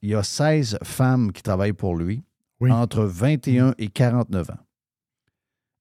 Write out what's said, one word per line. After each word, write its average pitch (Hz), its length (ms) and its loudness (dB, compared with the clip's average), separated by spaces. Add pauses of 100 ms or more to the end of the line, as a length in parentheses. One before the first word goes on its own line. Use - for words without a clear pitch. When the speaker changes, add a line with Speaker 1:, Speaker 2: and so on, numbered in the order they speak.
Speaker 1:
Il 104 80 -6
y 107 60 0
a 104 80 0
seize 143 600 0
femmes 127 480 0
qui - 100 -16
travaillent 101 320 0
pour 90 220 -4
lui, 92 280 -4 (360)
Speaker 2:
Oui. 127 120 4
Speaker 1:
entre 117 320 2
vingt 113 440 0
et 127 120 4
un 131 120 6
Speaker 2:
Mm. - 80 -4
Speaker 1:
et 101 80 -4
quarante-neuf 117 640 0
ans. - 100 -16 (1200)